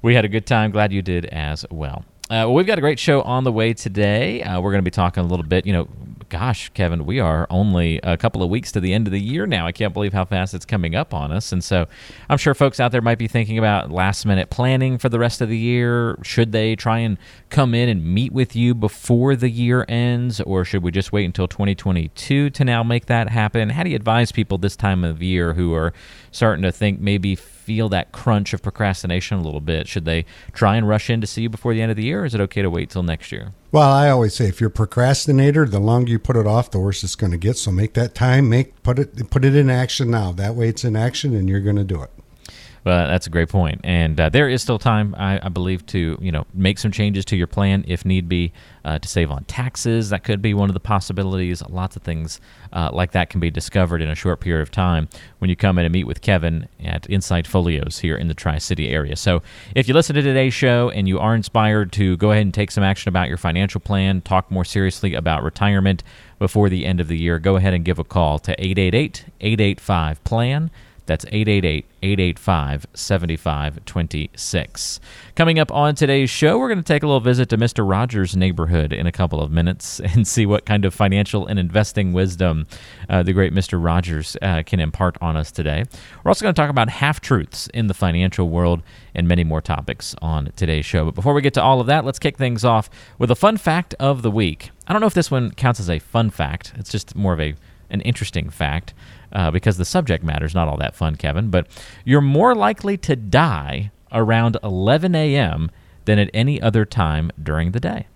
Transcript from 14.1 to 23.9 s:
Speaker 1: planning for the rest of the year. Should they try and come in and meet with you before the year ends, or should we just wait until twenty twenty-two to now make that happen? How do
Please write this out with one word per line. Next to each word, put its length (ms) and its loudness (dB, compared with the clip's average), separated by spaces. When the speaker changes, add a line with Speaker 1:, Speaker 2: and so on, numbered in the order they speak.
Speaker 1:
planning 480 0
for 100 -2
the 120 0
rest 200 0
of 100 -2
the 80 -2
year. 680 0
Should 280 0
they 240 2
try 220 -2
and 220 0
come 240 4
in 140 2
and 140 0
meet 300 0
with 220 -2
you 180 2
before 600 0
the 160 0
year 360 0
ends, 540 -2
or 240 0
should 160 -2
we 100 -2
just 200 -2
wait 140 0
until 220 -2
twenty 280 -2
twenty-two 720 -2
to 160 0
now 160 0
make 240 0
that 240 0
happen? 400 0
How 140 -2
do 80 -2